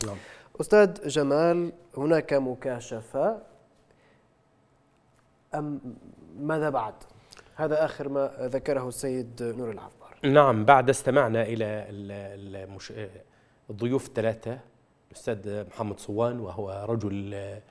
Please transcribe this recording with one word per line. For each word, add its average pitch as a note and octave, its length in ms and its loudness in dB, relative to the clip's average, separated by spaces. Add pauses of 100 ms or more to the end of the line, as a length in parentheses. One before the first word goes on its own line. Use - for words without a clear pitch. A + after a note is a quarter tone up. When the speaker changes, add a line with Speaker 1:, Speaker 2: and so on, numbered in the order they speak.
Speaker 1:
نعم. G2+ 100 -6 (440)
Speaker 2:
أستاذ G3+ 480 6
جمال، D#3+ 640 4 (240)
هناك D3+ 360 2
مكاشفة C3 1040 -2 (2250)
أم D3+ 260 -4 (580)
ماذا D3+ 320 0
بعد؟ A2+ 240 -2 (640)
هذا D3+ 280 2
آخر C#3 240 -2
ما C#3 220 0 (100)
ذكره B2+ 480 -2
السيد B2 540 -4
نور A#2 280 -4
العبار. - 520 -14
Speaker 3:
نعم، C3+ 420 4
بعد C3 260 8
استمعنا A#2+ 520 2
إلى A2 220 -4
ال-، G#2 460 -8
ال-، G2 580 -12
المش-، G2 240 -14 (800)
الضيوف A#2+ 360 0
الثلاثة، A2+ 520 -2 (520)
الأستاذ G#2 560 -6
محمد G2+ 340 -6
صوان A#2 400 0
وهو G2 480 -8
رجل G2+ 560 -4 (260)